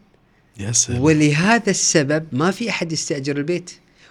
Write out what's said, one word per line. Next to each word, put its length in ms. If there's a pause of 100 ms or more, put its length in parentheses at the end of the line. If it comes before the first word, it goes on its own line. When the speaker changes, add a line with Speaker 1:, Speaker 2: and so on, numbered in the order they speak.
(580)
Speaker 1:
يا 140
سلام. 300
Speaker 2:
ولهذا 680
السبب 600
ما 180
في 200
أحد 220
يستأجر 440
البيت، 340 (400)